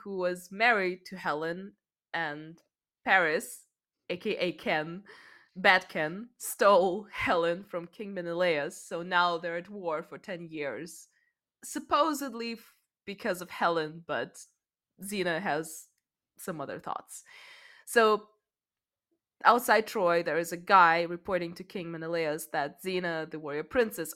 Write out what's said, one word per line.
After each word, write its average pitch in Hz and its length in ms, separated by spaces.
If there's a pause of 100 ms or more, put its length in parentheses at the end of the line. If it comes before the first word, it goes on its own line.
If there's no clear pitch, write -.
who 196 160
was 180 340
married 196 540
to 185 100
Helen, 170 560 (420)
and 156 420 (480)
Paris, 180 640 (440)
A 175 60
K 196 200
A 180 160
Ken, 170 500 (540)
Bad 185 320
Ken, 175 400 (100)
stole 196 720
Helen 175 540
from 175 240
King 202 260
Menelaus. 170 640
So 170 220
now 175 360
they're 170 180
at 175 120
war 175 360
for 175 140
ten 175 300
years, 147 600 (560)
supposedly 277 880
f-, 220 220 (320)
because 196 360
of 175 80
Helen, 170 560
but 135 320 (640)
Xena 185 380
has 160 460 (520)
some 165 220
other 120 180
thoughts. - 460 (600)
So 214 420 (1160)
outside 220 420
Troy, 175 360
there 165 160
is 170 140
a 175 60
guy 175 440
reporting 175 520
to 185 100
King 175 260
Menelaus 160 600
that 151 300
Xena, 180 480
the 156 80
warrior 151 260
princess, 214 520